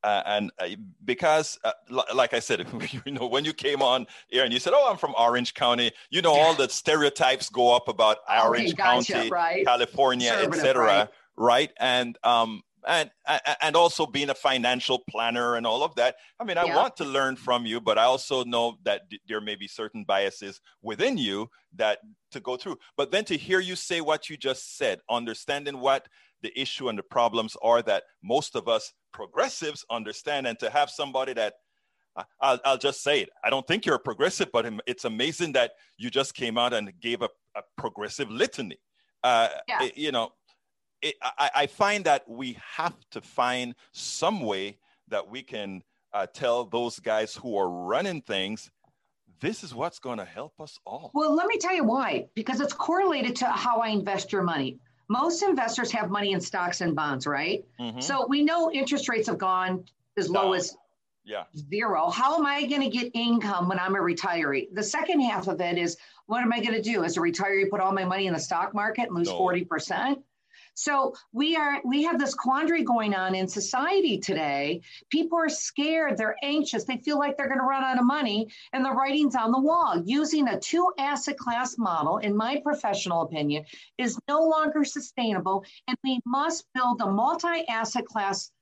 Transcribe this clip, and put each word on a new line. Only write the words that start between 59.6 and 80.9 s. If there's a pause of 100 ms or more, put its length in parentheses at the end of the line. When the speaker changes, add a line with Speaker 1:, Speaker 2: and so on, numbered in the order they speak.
Speaker 2:
as
low
Speaker 1:
Down.
Speaker 2:
as (480)
Speaker 1:
Yeah. (120)
Speaker 2:
zero.
How
am
I
gonna
get
income
when
I'm
a
retiree?
The
second
half
of
it
is, (300)
what
am
I
gonna
do
as
a
retiree?
Put
all
my
money
in
the
stock
market
and
lose
Speaker 1:
No.
Speaker 2:
forty
percent? (520)
So (180)
we
are,
we
have
this
quandary
going
on
in
society
today. (300)
People
are
scared,
they're
anxious,
they
feel
like
they're
gonna
run
out
of
money, (240)
and
the
writing's
on
the
wall.
Using
a
two